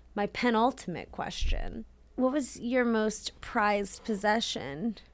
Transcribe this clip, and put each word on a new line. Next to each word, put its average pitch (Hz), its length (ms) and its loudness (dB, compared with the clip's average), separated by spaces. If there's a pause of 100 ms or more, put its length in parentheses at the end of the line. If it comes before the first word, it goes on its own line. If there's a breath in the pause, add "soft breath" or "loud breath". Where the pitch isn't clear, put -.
(160 soft breath)
my 208 120 2
penultimate 226 840 0
question. - 720 -2 (300)
What 254 180 2
was 285 260 -2
your 247 260 2
most 220 560 0
prized 208 640 0
possession 208 960 -2 (160)